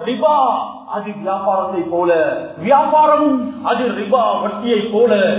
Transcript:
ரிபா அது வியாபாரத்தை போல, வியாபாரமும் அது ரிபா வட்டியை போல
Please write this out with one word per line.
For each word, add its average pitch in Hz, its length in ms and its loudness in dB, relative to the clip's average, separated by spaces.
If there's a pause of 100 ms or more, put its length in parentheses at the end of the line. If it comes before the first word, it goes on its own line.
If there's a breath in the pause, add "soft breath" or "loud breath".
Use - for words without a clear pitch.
ரிபா 285 320 2 (560)
அது 208 240 -6
வியாபாரத்தை 185 720 -2
போல, 175 180 0 (540)
வியாபாரமும் 294 720 4 (260)
அது 240 280 -2
ரிபா 208 320 0 (160)
வட்டியை 214 480 -2
போல 214 240 2 (280)